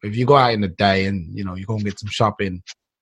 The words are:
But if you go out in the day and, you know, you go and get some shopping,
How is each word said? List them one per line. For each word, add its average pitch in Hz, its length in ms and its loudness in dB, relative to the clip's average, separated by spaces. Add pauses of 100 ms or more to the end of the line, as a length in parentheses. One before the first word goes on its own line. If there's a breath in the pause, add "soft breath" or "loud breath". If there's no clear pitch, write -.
But 104 100 -8
if 104 60 -4
you 123 100 0
go 143 100 6
out 123 160 4
in 107 80 0
the 101 80 0
day 98 380 2
and, 92 300 -4
you 104 80 -8
know, 92 100 -6
you 95 100 -10
go 110 120 -4
and 104 80 -4
get 101 140 -6
some 101 120 -10
shopping, 101 520 -2 (400)